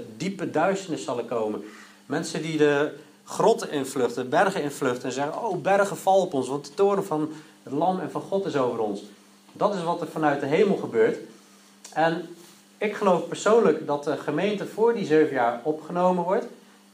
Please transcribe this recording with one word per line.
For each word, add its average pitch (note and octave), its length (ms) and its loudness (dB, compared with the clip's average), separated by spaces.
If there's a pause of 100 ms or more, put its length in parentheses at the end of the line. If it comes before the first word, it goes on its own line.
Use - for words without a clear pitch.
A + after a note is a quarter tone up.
(180)
Diepe E3+ 340 -6
duisternis E3 520 -2
zal B2+ 140 -4
er A#2+ 60 -6
komen. G#2+ 400 -4 (420)
Mensen D#3+ 360 -4
die D#3 160 -4
de D3 360 4 (300)
grotten G3+ 480 2
invluchten, C3 580 -2
bergen E3+ 340 2
invluchten C3+ 400 -2
en C3 80 -4
zeggen, C#3+ 320 -4
"Oh, E3+ 180 -4
bergen, G3 360 2
val F#3+ 240 4
op F3+ 120 -2
ons, C3 140 0
want C#3+ 180 -4
de - 80 -18
toren G3 320 2
van D3+ 240 -2 (340)
het B2+ 100 -10
Lam F3 260 0
en D3 120 -6
van - 100 -6
God G3 240 -2
is D3+ 100 -4
over B2 240 0
ons." G#2 240 -4 (500)
Dat G3+ 220 0
is F3 80 -4
wat E3+ 180 -2
er D#3 60 -6
vanuit D3+ 320 0
de - 60 -4
hemel F3+ 320 4
gebeurt. A2+ 400 2 (760)
En E3 420 0 (420)
ik G#3 180 -2
geloof F3+ 320 2
persoonlijk F#3+ 600 4
dat C#3+ 160 -2
de C#3+ 140 -2
gemeente F3 480 -2
voor A3+ 280 2
die G3+ 120 -4
zeven D3 280 4
jaar A#2+ 300 2
opgenomen F3 600 0
wordt. G3 220 0 (480)